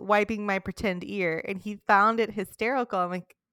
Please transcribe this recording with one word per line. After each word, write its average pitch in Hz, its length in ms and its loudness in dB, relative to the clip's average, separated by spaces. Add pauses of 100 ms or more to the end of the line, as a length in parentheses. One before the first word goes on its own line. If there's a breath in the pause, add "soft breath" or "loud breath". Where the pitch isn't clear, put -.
wiping 208 400 2
my 196 140 0
pretend 185 440 -4
ear. 180 440 -2
And 196 120 -6
he 202 280 -10
found 214 320 6
it 214 120 0
hysterical. 220 680 -2
I'm 175 100 0
like, 180 260 -8 (180)